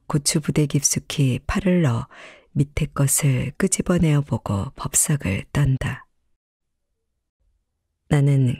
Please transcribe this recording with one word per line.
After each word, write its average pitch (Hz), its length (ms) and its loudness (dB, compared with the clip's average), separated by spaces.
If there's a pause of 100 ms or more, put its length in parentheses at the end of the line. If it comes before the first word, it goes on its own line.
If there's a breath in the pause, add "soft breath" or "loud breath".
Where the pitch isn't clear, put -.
고추 151 340 -2
부대 151 240 0
깊숙이 143 800 0
팔을 180 360 2
넣어 123 240 0 (440 loud breath)
밑에 143 360 -2
것을 135 680 0
끄집어내어 170 640 2
보고 110 540 -4
법석을 - 760 -2
떤다. 135 540 -2 (2000)
나는 139 500 2